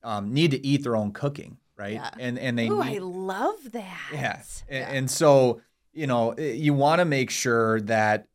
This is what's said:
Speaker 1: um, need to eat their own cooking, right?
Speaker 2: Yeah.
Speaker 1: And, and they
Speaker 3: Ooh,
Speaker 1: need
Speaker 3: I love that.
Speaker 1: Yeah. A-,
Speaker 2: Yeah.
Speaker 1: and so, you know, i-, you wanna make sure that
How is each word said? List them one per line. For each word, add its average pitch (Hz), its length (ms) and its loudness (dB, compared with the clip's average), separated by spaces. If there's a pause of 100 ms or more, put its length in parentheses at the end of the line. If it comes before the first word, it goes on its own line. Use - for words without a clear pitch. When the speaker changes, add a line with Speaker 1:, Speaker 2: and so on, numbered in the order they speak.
Speaker 1:
um, 104 300 -4
need 151 180 4
to 131 140 -4
eat 139 180 2
their 120 120 0
own 104 160 0
cooking, - 460 -8 (200)
right? 101 180 -8
Speaker 2:
Yeah. - 220 -10
Speaker 1:
And, 123 220 -6
and 123 180 -4
they 117 120 0
Speaker 3:
Ooh, 415 140 0
Speaker 1:
need - 120 -4
Speaker 3:
I 202 40 -6
love 190 720 -6
that. 185 260 -12 (140)
Speaker 1:
Yeah. 131 280 -6 (280)
A-, 143 60 -10
Speaker 2:
Yeah. 131 140 -6
Speaker 1:
and 131 220 -2
so, 135 500 6 (320)
you 156 140 -6
know, 117 300 2
i-, - 40 -6
you 147 320 0
wanna 151 320 4
make 135 240 0
sure 113 520 2
that 107 540 2